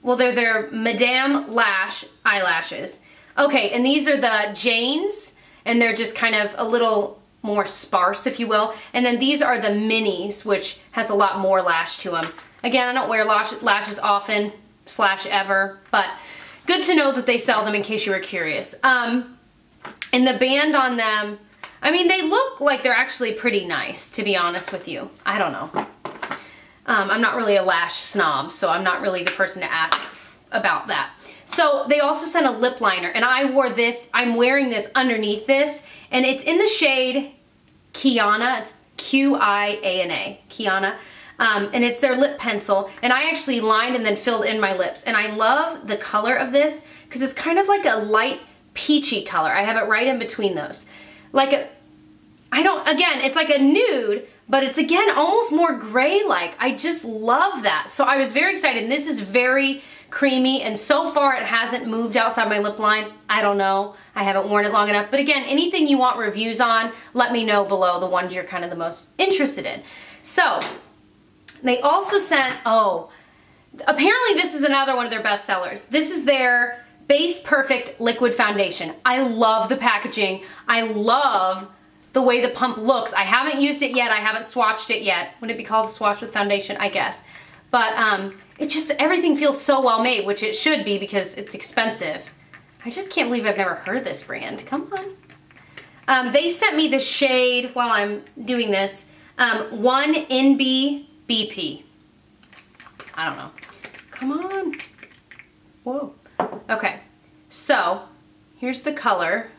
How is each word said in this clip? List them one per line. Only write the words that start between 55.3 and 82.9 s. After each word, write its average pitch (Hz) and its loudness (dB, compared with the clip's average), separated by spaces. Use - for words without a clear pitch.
more 320 4
gray-like. 240 0
I 247 0
just 330 -4
love 240 0
that. 160 0
So - 0
I 269 4
was 254 -2
very 339 2
excited, 254 0
and 226 -2
this 285 -2
is 254 -4
very 262 0
creamy, 262 2
and 220 -4
so 285 2
far 277 2
it 240 -4
hasn't 233 -2
moved 226 -2
outside 226 2
my 208 0
lip 208 -2
line. 214 0
I 214 2
don't 202 2
know. 196 0
I 202 -4
haven't 196 0
worn 208 2
it 208 -2
long 208 4
enough. 208 0
But 277 2
again, 277 2
anything 320 2
you 285 4
want 254 2
reviews 220 -4
on, 233 2
let 240 2
me 233 0
know 208 4
below 185 2
the 180 -2
ones 180 -2
you're 180 -6
kind 175 -8
of 175 -8
the 175 -10
most 170 -8
interested 381 0
in. - -8
So - 0
they 247 0
also 392 2
sent, 262 0
oh, 220 2
apparently 403 4
this 349 0
is 285 -2
another 277 2
one 240 -2
of 240 -6
their 220 -6
best 208 -2
sellers. 185 -4
This 302 0
is 311 -4
their 247 2
Base 320 2
Perfect 269 -2
Liquid 233 2
Foundation. 202 0
I 254 2
love 220 2
the 254 0
packaging. 208 -2
I 233 2
love 214 0
the 262 4
way 247 4
the 233 2
pump - -2
looks. 226 0